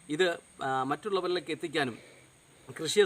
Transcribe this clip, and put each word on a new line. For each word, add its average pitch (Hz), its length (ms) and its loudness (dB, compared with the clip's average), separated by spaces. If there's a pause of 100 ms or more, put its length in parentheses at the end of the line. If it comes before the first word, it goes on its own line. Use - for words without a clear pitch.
ഇത്, 160 180 4 (400)
ആ, - 20 0 (220)
മറ്റുള്ളവരിലേക്ക് 180 640 -2
എത്തിക്കാനും 143 400 -2 (800)
കൃഷിയെ 160 260 4